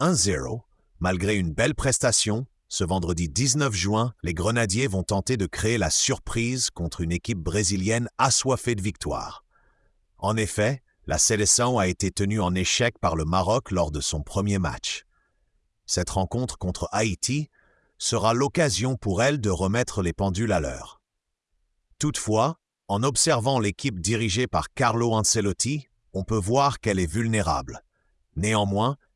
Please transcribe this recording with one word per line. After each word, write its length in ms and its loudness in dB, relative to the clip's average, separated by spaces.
un 120 4
zéro, 520 -2
malgré 340 0
une 200 0
belle 200 2
prestation, 720 0
ce 160 -4
vendredi 460 0
dix-neuf 420 0
juin, 400 0
les 120 -4
Grenadiers 520 0
vont 160 -2
tenter 360 0
de 80 0
créer 320 0
la 100 0
surprise 800 -2
contre 320 -6
une 100 -2
équipe 280 -2
brésilienne 800 0
assoiffée 560 2
de 80 -4
victoire. 640 -6
En 180 0
effet, 460 0
la 100 -2
sélection 600 2
a 80 2
été 240 -2
tenue 300 0
en 140 2
échec 440 0
par 180 0
le 80 -2
Maroc 460 0
lors 200 0
de 120 -6
son 200 -4
premier 360 0
match. 480 -4
Cette 240 -2
rencontre 480 -2
contre 340 -4
Haïti 560 0
sera 380 2
l'occasion 640 2
pour 260 0
elle 180 2
de 80 0
remettre 540 0
les 100 0
pendules 400 0
à 80 2
l'heure. 400 -8
Toutefois, 600 0
en 140 0
observant 560 2
l'équipe 420 -2
dirigée 460 0
par 280 -4
Carlo 400 2
Ancelotti, 720 0
on 100 -6
peut 140 0
voir 420 2
qu'elle 180 0
est 120 0
vulnérable. 720 -2
Néanmoins, 640 0